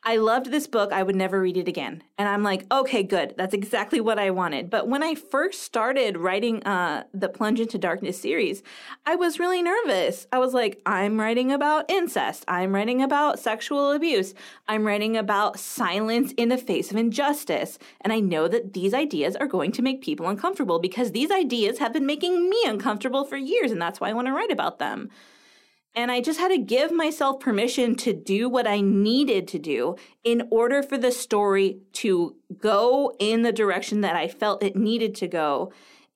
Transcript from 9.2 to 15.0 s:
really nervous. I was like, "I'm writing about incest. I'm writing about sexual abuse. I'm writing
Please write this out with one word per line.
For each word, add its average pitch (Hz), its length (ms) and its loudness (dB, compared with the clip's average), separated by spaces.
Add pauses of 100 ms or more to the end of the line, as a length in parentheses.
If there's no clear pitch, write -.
really 359 220 0
nervous. 339 720 0
I 254 60 2
was 254 160 2
like, 226 320 0
"I'm 208 340 0
writing 233 320 2
about 294 380 2
incest. 339 580 -2
I'm 185 260 0
writing 233 280 0
about 285 380 2
sexual 277 520 0
abuse. 277 400 0 (340)
I'm 214 200 0
writing 214 320 0